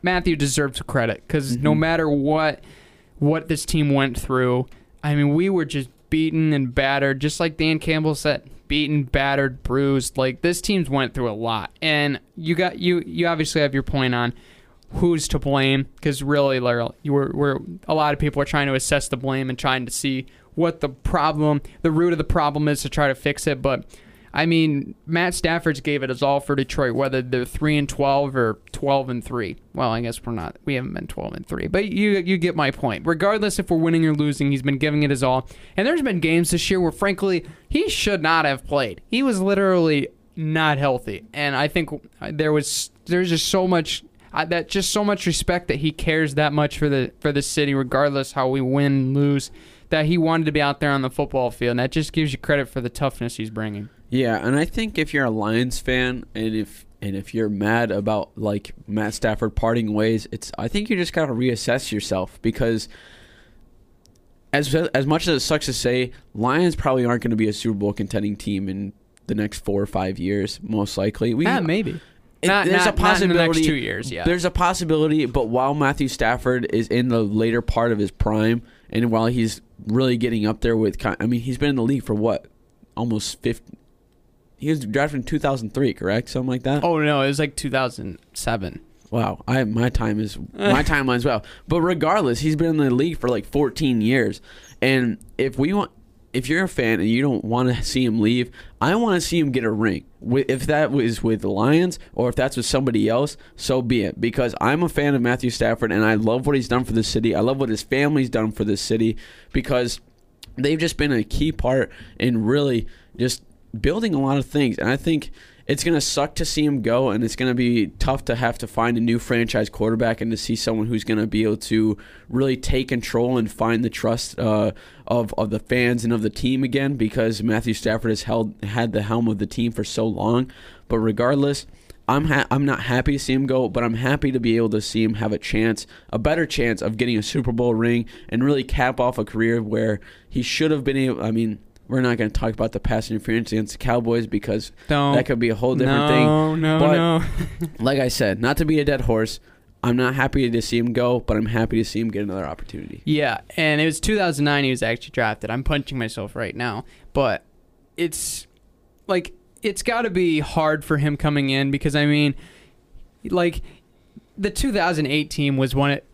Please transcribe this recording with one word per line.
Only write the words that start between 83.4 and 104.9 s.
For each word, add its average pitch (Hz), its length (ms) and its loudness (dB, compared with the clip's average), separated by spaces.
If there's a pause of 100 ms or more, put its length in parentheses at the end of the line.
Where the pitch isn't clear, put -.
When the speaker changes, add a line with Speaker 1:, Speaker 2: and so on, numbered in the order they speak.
Speaker 2:
fifty. - 340 -4 (800)
He 143 120 -4
was 156 160 0
drafted 139 360 -2
in - 20 -10
two 151 160 -4
thousand 127 340 -2
three, 131 200 0
correct? 104 340 -2
Something 127 220 -4
like 123 140 -4
that? 143 200 0
Speaker 1:
Oh, 165 160 2
no, 147 220 2
it 135 60 2
was, 139 120 0
like, 147 160 -2
two - 140 -6
thousand 123 500 -4 (140)
seven. 104 480 -6 (300)
Speaker 2:
Wow, 107 360 -2
I, 127 160 2
my 113 260 2
time 110 300 0
is, 107 260 -6
Speaker 1:
<laughs> - 80 -20
Speaker 2:
my 196 300 2
timeline 135 340 2
as 120 80 -2
well. 120 180 0 (240)
But 165 140 2
regardless, 160 600 2
he's 156 140 2
been 165 160 2
in 156 60 0
the 143 160 2
league 139 260 0
for, 123 100 -2
like, 110 160 -2
fourteen 135 560 0
years. 110 400 2 (400)
And 127 360 2 (200)
if 127 200 -2
we 143 140 2
want, 202 200 -2 (420)
if 123 160 -2
you're 165 160 0
a - 40 -6
fan 113 300 0
and 95 100 0
you 117 120 2
don't 139 240 0
wanna 120 360 0
see 127 220 0
him 117 160 0
leave, 120 320 2 (300)
I 156 140 2
wanna 214 260 2
see 170 180 0
him 143 120 2
get 123 120 0
a 113 80 0
ring. 107 320 0 (160)
Wi-, 135 300 0
if 131 180 -2
that 147 240 2
was 117 320 0
with 113 180 2
the 95 80 -2
Lions 147 480 2 (160)
or 123 160 0
if 120 60 -4
that's 135 220 0
with 120 100 -4
somebody 120 420 2
else, 135 260 0 (200)
so 131 260 -2
be 120 220 0
it. 92 180 -4
Because 117 400 0
I'm 147 220 2
a 165 60 0
fan 143 260 2